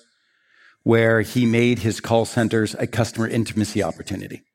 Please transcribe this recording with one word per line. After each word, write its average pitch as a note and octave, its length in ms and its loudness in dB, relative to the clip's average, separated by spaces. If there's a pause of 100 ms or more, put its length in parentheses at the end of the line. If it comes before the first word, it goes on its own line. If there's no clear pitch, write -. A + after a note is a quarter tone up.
(840)
where A2+ 380 4
he A#2+ 240 0
made A#2 340 2
his G#2 200 -2
call A#2 260 0
centers A2 500 0
a - 120 -4
customer A2+ 400 -2
intimacy G#2+ 540 -2
opportunity. - 640 -8 (120)